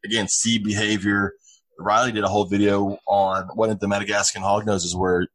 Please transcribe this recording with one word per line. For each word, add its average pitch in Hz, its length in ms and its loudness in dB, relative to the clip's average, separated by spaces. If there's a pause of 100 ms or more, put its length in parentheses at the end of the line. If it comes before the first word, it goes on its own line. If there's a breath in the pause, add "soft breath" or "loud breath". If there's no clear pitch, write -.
Again, 104 220 -2
see 117 320 0
behavior. 101 720 0 (460 soft breath)
Riley 110 320 2
did 107 120 -2
a 95 60 2
whole 101 160 2
video 101 520 2 (100)
on 95 480 0
one 110 160 0
of 98 80 -4
the 104 80 -4
Madagascan 101 560 -2
hognoses 98 520 0
where 90 400 0